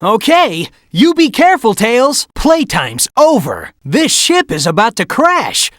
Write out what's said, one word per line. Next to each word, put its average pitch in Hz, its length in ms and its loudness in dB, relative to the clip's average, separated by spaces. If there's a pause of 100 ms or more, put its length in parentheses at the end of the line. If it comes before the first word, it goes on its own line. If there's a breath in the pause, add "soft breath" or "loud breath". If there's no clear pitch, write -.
Okay, 214 640 0 (220)
you 277 240 2
be 311 160 2
careful, 349 420 2
Tails. 240 600 0
Playtime's 180 800 -2
over. 170 540 0 (120)
This 240 320 0
ship - 380 0
is 151 140 -4
about 185 300 0
to 185 100 -4
crash. 311 720 -2